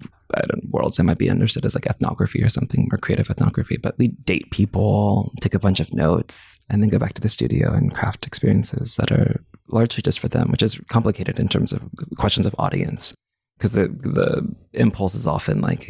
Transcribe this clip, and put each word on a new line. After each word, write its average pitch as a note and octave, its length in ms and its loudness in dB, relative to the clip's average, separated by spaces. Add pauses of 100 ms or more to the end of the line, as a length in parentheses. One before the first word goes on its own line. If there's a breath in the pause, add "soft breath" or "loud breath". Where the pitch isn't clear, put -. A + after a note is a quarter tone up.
(340)
I - 80 0
don't, - 300 -4
worlds, - 260 0
it - 60 4
might - 160 2
be G2 100 2
understood - 340 0
as, - 120 0
like, - 100 -4
ethnography - 560 -2
or G#2+ 80 2
something, - 420 0
or - 60 2
creative - 320 -2
ethnography, - 480 0
but - 220 -4
we B2 80 4
date - 420 -4
people, G2+ 880 2
take - 140 -2
a F#2+ 60 2
bunch F#2+ 200 2
of - 140 -4
notes, - 720 -2
and G#2 140 2
then G#2+ 80 4
go - 80 2
back - 160 -2
to - 80 -14
the G#2+ 80 0
studio - 420 2
and - 220 2
craft - 320 -4
experiences - 680 0
that - 160 -2
are - 280 2 (280)
largely A2+ 340 0
just - 180 0
for B2 100 -4
them, - 200 0
which - 140 2
is - 240 0
complicated G#2+ 500 0
in - 100 2
terms - 260 0
of - 140 -6 (300)
questions G2+ 300 2
of G2 100 -2
audience. - 560 -2 (440)
'Cause - 140 -2
the, G2+ 160 2
the - 580 -2 (280)
impulse G2 420 0
is G#2+ 100 -6
often - 360 -2
like, - 280 -2